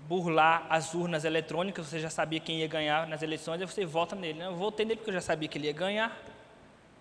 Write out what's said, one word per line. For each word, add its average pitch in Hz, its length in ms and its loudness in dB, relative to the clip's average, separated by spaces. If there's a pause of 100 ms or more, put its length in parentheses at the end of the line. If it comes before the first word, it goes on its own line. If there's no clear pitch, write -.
burlar 165 600 6
as 160 240 2
urnas 170 320 0
eletrônicas, 165 640 0
você 156 120 -6
já 160 100 -4
sabia 156 300 0
quem 160 200 -4
ia 160 80 0
ganhar 156 400 2
nas 156 140 -6
eleições, 160 380 -4
aí 180 80 -4
você 190 180 -2
vota 165 300 0
nele, 165 240 -6
né? 175 80 -6
Eu 185 80 -6
votei 208 300 0
nele 220 120 0
porque 220 120 -8
eu 190 60 -2
já 180 60 0
sabia 156 260 0
que 151 100 -6
ele 147 100 -2
ia 147 60 0
ganhar. 202 420 0 (840)